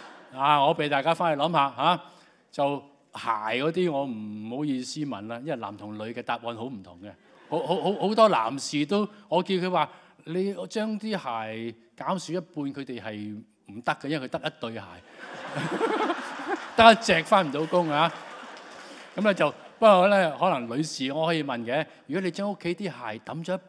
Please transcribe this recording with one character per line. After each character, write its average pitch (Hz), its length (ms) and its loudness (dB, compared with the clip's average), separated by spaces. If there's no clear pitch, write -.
<laughs> - 20 -
啊， 143 300 4
我 160 100 4
畀 151 120 -2
大 147 120 2
家 160 140 2
返 165 200 2
去 139 80 -2
諗 160 100 2
吓， 139 240 2
吓， 165 260 2
就 139 340 -2
鞋 - 140 -2
嗰 160 100 2
啲 175 200 2
我 139 120 0
唔 110 540 -8
好 151 60 -2
意 131 180 -2
思 127 180 -10
問 113 280 -6
啦， 117 100 -8
因 131 80 -12
為 151 100 -4
男 107 200 -8
同 104 200 -12
女 107 60 -8
嘅 120 80 -10
答 120 140 -4
案 117 80 -8
好 117 220 -8
唔 123 180 -10
同 87 180 -20
嘅。 101 100 -16
好， 156 180 -2
好， 175 140 0
好， 185 280 0
好 220 60 0
多 220 140 8
男 123 300 0
士 143 260 -2
都， 202 240 0
我 175 140 2
叫 190 120 -2
佢 185 160 0
話， 160 180 2
你 190 280 -4
將 214 320 -4
啲 220 120 -8
鞋 113 640 -6
減 165 220 -4
少 160 160 -8
一 185 60 -2
半， 156 240 -8
佢 139 100 -10
哋 120 160 -10
係 107 420 -8
唔 104 100 -12
得 160 120 0
嘅， - 140 -8
因 151 120 -2
為 127 80 -8
佢 - 100 -6
得 156 100 -6
一 156 120 -6
對 113 140 -6
鞋， 113 60 -10
<laughs> - 1200 -4
得 226 160 12
一 - 40 8
隻 180 280 2
返 170 220 4
唔 139 60 -4
到 147 140 -2
工 175 240 2
啊。 156 220 4
噉 185 60 -2
咧 208 120 4
就， 165 160 2
不 226 80 6
過 190 220 10
咧， 190 300 4
可 170 120 2
能 123 180 -2
女 123 140 -2
士 135 300 -4
我 160 140 0
可 170 80 2
以 156 80 0
問 135 220 -4
嘅， 139 200 0
如 135 80 -8
果 190 60 -2
你 185 100 -2
將 196 200 -4
屋 190 100 -6
企 175 140 -4
啲 185 100 -8
鞋 117 400 -8
抌 151 200 -8
咗 180 100 -4
一 190 140 -6